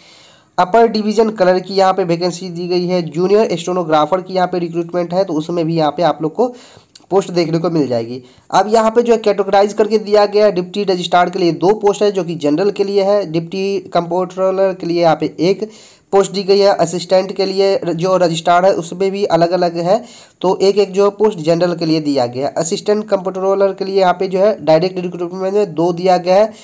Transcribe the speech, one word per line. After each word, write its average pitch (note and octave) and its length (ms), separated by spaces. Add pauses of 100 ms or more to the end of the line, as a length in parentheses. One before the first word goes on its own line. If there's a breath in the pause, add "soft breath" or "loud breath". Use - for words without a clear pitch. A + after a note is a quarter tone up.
(580 soft breath)
अपर A3+ 280
डिवीजन G#3+ 440
क्लर्क F#3 320
की G3 120
यहाँ F#3+ 180
पे F#3+ 120
वैकेंसी F3 440
दी F3 200
गई F3+ 180
है, F3+ 160
जूनियर F3+ 540
स्टेनोग्राफर E3 640
की F#3 140
यहाँ F3+ 120
पे F3+ 120
रिक्रूटमेंट E3+ 560
है, F#3+ 100
तो F#3 80
उसमें D#3+ 320
भी E3 120
यहाँ E3 140
पे F3 120
आप D3+ 200
लोग D#3 120
को A#3+ 120 (640 loud breath)
पोस्ट F#3+ 200
देखने E3 280
को E3 120
मिल D#3+ 180
जाएगी। A#2+ 340 (280 soft breath)
अब G3 180
यहाँ A3 220
पे A3+ 120
जो A#3 100
है A3 60
categorize G3+ 540
करके G#3+ 260
दिया G#3 280
गया G3+ 180
है, G#3 80
Deputy F3+ 320
Registrar F3+ 460
के F#3 80
लिए F3 140
दो E3 220
post G#3 280
है G#3 100
जो F#3 120
कि E3+ 100
general D3+ 360
के G3 140
लिए G3 180
है, G3+ 300
Deputy F#3+ 460 (160)
Comptroller F#3 800
के F3 120
लिए E3+ 160
यहाँ D#3+ 180
पे D#3 200
एक G3 280 (440 loud breath)
post F#3+ 200
दी G3 100
गई G3 160
है, G3 160
Assistant F3+ 580
के F#3+ 140
लिए G3 300
र-, - 160
जो F3+ 240
registrar F3 500
है G3 80
उसमें F3+ 360
भी G3+ 140
अलग-अलग F3 520
है, F3+ 260 (380 loud breath)
तो F#3 220
एक-एक F#3+ 300
जो G3+ 180
post G#3 280
general E3 360
के E3+ 120
लिए D#3+ 140
दिया C#3 260
गया B2 200
है। - 80
Assistant G#3 540
Comptroller F#3+ 640
के F#3+ 120
लिए G3 160
यहाँ F3+ 140
पे F#3 140
जो F#3 100
है F#3+ 260
direct E3 340
recruitment F3+ 560
में G3+ 200
दो E3+ 180
दिया F3+ 240
गया F3 180
है A3 180 (120 loud breath)